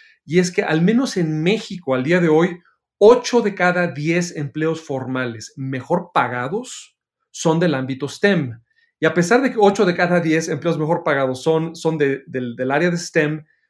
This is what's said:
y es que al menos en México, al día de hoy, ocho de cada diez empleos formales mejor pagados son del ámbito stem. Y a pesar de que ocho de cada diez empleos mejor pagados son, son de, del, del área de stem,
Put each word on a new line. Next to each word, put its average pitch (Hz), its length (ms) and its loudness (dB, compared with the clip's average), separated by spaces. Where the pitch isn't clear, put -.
y 160 120 0
es 180 120 2
que 196 120 -2
al 160 200 0
menos 233 340 2
en 156 260 -2
México, 180 520 -2
al 127 100 0
día 170 160 2
de 170 80 4
hoy, 170 300 2
ocho 240 420 6
de 202 120 -2
cada 180 320 0
diez 165 500 -2
empleos 156 440 -4
formales 127 760 -8
mejor 135 560 -6
pagados 131 880 -4
son 165 300 0
del 165 140 2
ámbito 131 340 -6
stem. 151 520 -2
Y 156 80 0
a 156 80 0
pesar 180 260 4
de 269 120 0
que 233 80 -8
ocho 202 240 4
de 175 100 2
cada 180 240 2
diez 160 300 0
empleos 160 280 -2
mejor 151 280 -2
pagados 135 360 -2
son, 160 360 0
son 160 200 -2
de, 139 300 -2
del, 123 300 -8
del 127 160 -4
área 165 180 2
de 170 60 0
stem, 156 480 -2